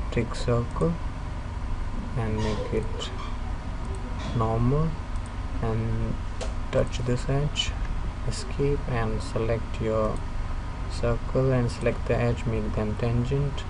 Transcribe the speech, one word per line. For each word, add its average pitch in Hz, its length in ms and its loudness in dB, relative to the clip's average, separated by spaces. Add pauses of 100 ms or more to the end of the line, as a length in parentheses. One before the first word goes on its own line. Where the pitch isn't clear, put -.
(100)
take - 240 0
circle 120 580 2 (1200)
and 110 200 0
make 107 360 0
it - 380 -2 (1300)
normal, 120 520 4 (720)
and 113 520 0 (580)
touch - 260 2
this 123 300 0
edge, 147 420 2 (560)
escape 143 640 0
and 113 340 0
select 113 580 0
your 110 360 2 (720)
circle 127 640 2
and 123 180 4
select - 380 0
the 120 80 2
edge, 120 300 2
make 110 280 0
them 107 220 0
tangent. 123 720 2